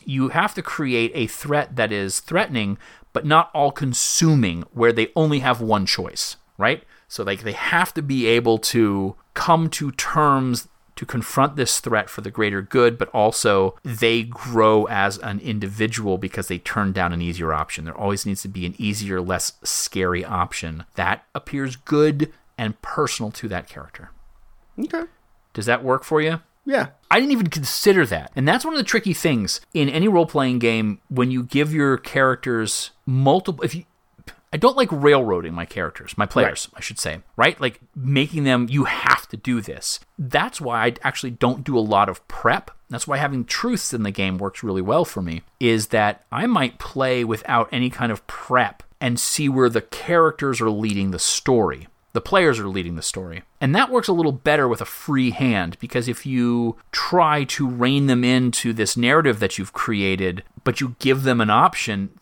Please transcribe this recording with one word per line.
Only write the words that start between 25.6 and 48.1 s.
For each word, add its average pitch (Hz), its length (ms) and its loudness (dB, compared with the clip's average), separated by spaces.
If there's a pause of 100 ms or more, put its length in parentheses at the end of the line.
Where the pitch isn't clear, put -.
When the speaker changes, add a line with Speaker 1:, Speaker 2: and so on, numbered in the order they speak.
Speaker 1:
that 120 180 0
work 131 220 0
for 151 160 2
you? 160 180 -2 (260)
Speaker 2:
Yeah. 233 220 0 (240)
Speaker 1:
I 202 80 6
didn't 277 140 2
even 220 140 2
consider 160 580 2
that. 80 280 -6
And 131 140 0
that's 226 160 2
one 320 100 -4
of 302 40 -2
the 247 80 -2
tricky 202 280 0
things 117 460 0 (140)
in 143 160 2
any 160 180 2
role-playing 151 520 2
game 113 500 0
when 127 200 0
you 127 140 -2
give 147 300 0
your 139 240 2
characters 123 920 -2 (140)
multiple, 139 600 2
if 160 100 -4
you, 180 80 -12 (720)
I 160 40 -4
don't 247 200 4
like 247 140 2
railroading 123 640 4
my 85 120 -6
characters, - 520 -8
my 104 80 2
players, - 460 0
Speaker 2:
Right. - 80 -20
Speaker 1:
I - 20 -14
should - 160 -10
say, 80 220 -6 (160)
right? 151 240 2
Like, 127 220 -4 (120)
making 143 520 0
them, 123 240 2
"You 135 160 2
have - 440 -2
to - 80 -12
do 120 220 -2
this." - 400 -8 (180)
That's 151 440 -2
why 117 240 -2
I 120 80 0 (100)
actually 131 280 -6
don't 131 340 -2
do 131 120 0
a - 40 4
lot 104 260 4
of - 220 -10
prep. - 420 -2 (180)
That's 143 160 -8
why 143 120 -4
having 139 260 -2
truths - 500 -4
in 113 100 -2
the 101 80 -2
game 95 260 -2
works 98 260 -8
really 95 180 -2
well 135 220 2
for - 180 -6
me, 82 200 -6 (180)
is 113 280 2
that 104 440 0
I 147 160 -4
might 147 320 0
play 127 460 0
without 113 480 0
any 123 160 0
kind 117 240 -2